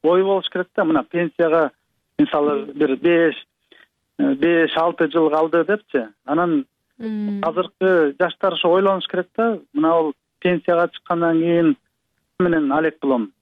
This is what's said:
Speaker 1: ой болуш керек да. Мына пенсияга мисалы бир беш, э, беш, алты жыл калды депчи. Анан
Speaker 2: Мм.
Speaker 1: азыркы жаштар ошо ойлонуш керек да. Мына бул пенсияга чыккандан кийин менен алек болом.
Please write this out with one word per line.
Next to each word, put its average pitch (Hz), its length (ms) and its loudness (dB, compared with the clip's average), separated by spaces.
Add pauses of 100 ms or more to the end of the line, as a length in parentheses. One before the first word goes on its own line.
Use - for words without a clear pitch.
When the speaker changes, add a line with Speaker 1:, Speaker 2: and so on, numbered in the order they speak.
Speaker 1:
ой 180 200 2
болуш 190 260 -2
керек 180 260 -6
да. 208 80 0
Мына 156 200 0
пенсияга 165 680 0 (480)
мисалы 147 540 0
бир 139 240 0
беш, 165 380 2 (840)
э, 139 160 0
беш, 170 420 0
алты 170 340 0
жыл 160 180 2
калды 160 360 0
депчи. 165 420 -2 (180)
Анан 156 400 0 (320)
Speaker 2:
Мм. 214 460 -6
Speaker 1:
азыркы 165 760 0
жаштар 180 340 -2
ошо 165 160 -2
ойлонуш 190 380 2
керек 180 200 -6 (100)
да. 226 220 0 (140)
Мына 160 280 2
бул 151 120 -2 (260)
пенсияга 175 540 0
чыккандан 170 460 -2
кийин 170 380 2 (600)
менен 160 320 0
алек 156 280 -2
болом. 120 320 -2 (100)